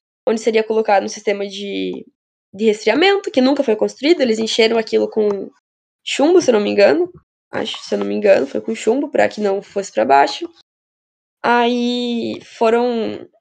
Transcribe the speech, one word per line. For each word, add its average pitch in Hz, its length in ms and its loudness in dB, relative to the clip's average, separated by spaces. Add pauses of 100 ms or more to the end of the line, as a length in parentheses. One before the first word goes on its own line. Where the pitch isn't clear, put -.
(260)
onde 220 140 0
seria 220 240 0
colocado 214 400 0
um 214 40 -6
sistema 202 380 -6
de, 196 580 -8 (480)
de 196 120 -4
resfriamento, 269 640 2
que - 100 0
nunca 277 220 2
foi 220 140 0
construído. 269 460 0
Eles 220 180 0
encheram 226 360 2
aquilo 220 320 0
com 208 400 -2 (560)
chumbo, 330 380 4
se 262 80 2
eu 233 40 6
não 208 60 4
me 208 100 -2
engano. 254 420 4 (380)
Acho, - 280 -8
se - 160 -8
eu 202 40 -2
não 202 80 -4
me 202 80 -4
engano, 208 320 4
foi 220 140 -6
com 226 140 -6
chumbo 262 340 -2
pra 208 200 0
que 214 120 -10
não 196 220 -2
fosse - 300 -10
pra 214 120 0
baixo. 302 480 2 (920)
Aí 240 1000 -2
foram, 233 840 -2 (120)